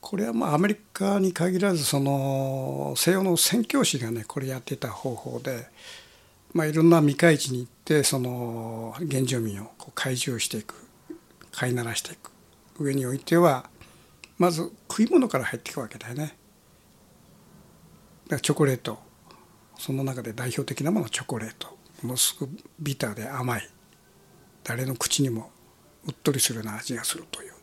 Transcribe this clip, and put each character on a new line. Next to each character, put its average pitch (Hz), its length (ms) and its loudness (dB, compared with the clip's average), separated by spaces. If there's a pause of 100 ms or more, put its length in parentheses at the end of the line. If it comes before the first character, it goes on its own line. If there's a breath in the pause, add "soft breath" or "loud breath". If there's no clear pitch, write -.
こ - 140 -8
れ 202 100 0
は 233 80 -4
ま 226 140 0
あ 156 60 2
ア 151 40 4
メ 196 120 4
リ 214 60 2 (180)
カ 196 260 0
に 190 140 2
限 180 260 0
ら 196 140 2
ず、 156 100 0
そ 143 160 2
の 135 960 0
西 - 160 4
洋 190 120 4
の 185 120 4
宣 214 300 2
教 277 180 2
師 - 160 2
が 113 120 -4
ね、 117 140 -4
こ - 140 -8
れ 135 80 -4
や 131 120 -6
っ - 20 -14
て 131 160 -8
た 127 120 -6
方 117 260 -6
法 123 240 -10
で、 123 280 -6 (880 loud breath)
ま 165 100 2
あ、 151 40 2
い 151 60 -2
ろ 160 100 4
ん 170 60 10
な 165 120 10
未 143 160 4
開 165 200 8
地 131 140 -2
に 127 80 -2
行 123 80 -8
っ - 40 -20 (140)
て、 151 180 4
そ 135 160 2
の 117 800 -6
原 139 260 0
住 127 160 0
民 104 220 -4
を 110 40 -10 (120)
こ - 120 -18
う - 20 -20
懐 131 240 -2
柔 123 240 -4
し - 80 -2
て - 100 -6
い - 60 -8
く、 - 120 -16 (760)
飼 - 160 -4
い 123 60 0
な 123 100 -2
ら 117 120 -6
し - 60 -4
て - 120 -12
い - 20 -16
く - 160 -20 (480)
上 139 160 0
に 135 100 0
お 123 80 -4
い 139 60 -4
て - 160 0
は、 151 340 6 (680 loud breath)
ま 180 140 4
ず 165 200 -4 (180)
食 - 140 2
い 233 40 4
物 277 200 6
か 135 120 0
ら 120 60 -4
入 117 140 -4
っ - 20 -14
て - 100 -10
い - 20 -14
く - 60 -4
わ 117 80 -6
け - 100 -16
だ 110 120 -14
よ 120 40 -8
ね。 147 240 -6 (1900)
だ - 20 -20
か 151 60 2
ら 135 40 0
チ - 120 -2
ョ 143 40 4
コ 151 100 4
レ 135 80 2
ー 123 40 -2
ト、 110 220 -8 (800 loud breath)
そ - 140 -8
の 135 120 -2
中 131 180 -4
で 113 100 -8
代 123 160 -6
表 127 160 -2
的 139 220 -4
な - 60 2
も 107 80 2
の 170 60 -2
は - 40 -8
チ - 120 -4
ョ - 40 -10
コ 120 140 -4
レ 110 80 -8
ー - 100 -14
ト。 - 200 -16 (260)
も 117 80 -6
の 127 60 -6
す - 220 2
ご 139 80 -4
く 135 40 -12 (280)
ビ 143 160 -2
タ 127 120 -4
ー 107 60 -6
で 110 140 -10
甘 127 300 -4
い。 - 120 -10 (960)
誰 120 220 -6
の 131 100 -4
口 - 280 0
に 135 60 2
も 113 220 -6 (540)
う 147 60 -8
っ - 20 -10 (100)
と 151 80 4
り 135 80 0
す - 140 2
る 113 60 -6
よ - 40 -10
う - 20 -8
な 107 120 -8
味 120 180 -8
が 113 80 -8
す - 140 -4
る - 140 -16
と - 100 -14
い 392 80 -18
う。 - 140 -20